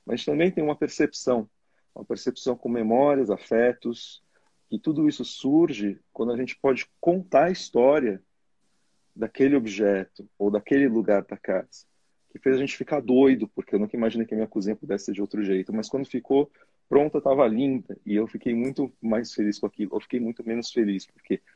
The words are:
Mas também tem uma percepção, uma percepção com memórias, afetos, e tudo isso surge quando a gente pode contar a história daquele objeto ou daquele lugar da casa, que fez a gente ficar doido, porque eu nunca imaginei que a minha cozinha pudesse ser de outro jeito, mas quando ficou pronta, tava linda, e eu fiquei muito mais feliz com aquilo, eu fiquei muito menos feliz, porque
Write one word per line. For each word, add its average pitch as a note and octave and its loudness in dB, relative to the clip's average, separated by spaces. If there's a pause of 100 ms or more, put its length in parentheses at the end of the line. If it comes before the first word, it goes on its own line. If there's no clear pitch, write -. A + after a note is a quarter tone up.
Mas A#2 -6
também D#3 0
tem E3 -4
uma D3 -2
percepção, C3+ -2 (480)
uma A2+ -16
percepção B2 -6
com A#2+ -6
memórias, A#2+ 2
afetos, A#2 -2 (480)
e - -4
tudo D#3 0
isso C#3+ 0
surge C3 0 (100)
quando A#2 -4
a A#2 -4
gente B2+ -6
pode C3 0 (100)
contar F3 2
a F3 2
história B2+ 2 (920)
daquele C3+ 0
objeto G2+ -2 (120)
ou G2+ 0
daquele C3+ 2
lugar G#2 2
da G2 -14
casa, - -6 (460)
que - -18
fez C3+ 2
a - 2
gente C3+ -4
ficar D3 -4
doido, B2+ 4
porque - -8
eu - 4
nunca G#2 -4
imaginei A2+ -2
que - -8
a A2 -4
minha A2 -2
cozinha G#2 -4
pudesse G#2 -6
ser G#2+ -6
de G2 -6
outro G2+ -4
jeito, F#2+ -2
mas A2 -6
quando C3+ -4
ficou C3+ 0 (380)
pronta, D3 2
tava C3+ 4
linda, A#2 -2
e G#2 -2
eu G#2+ 2
fiquei - -4
muito C3 -2 (120)
mais A2+ -2
feliz G#2 -2
com - -4
aquilo, G#2 -6
eu G#2+ -2
fiquei - -6
muito A#2+ -6
menos A#2 -6
feliz, G2+ 0
porque - -8 (140)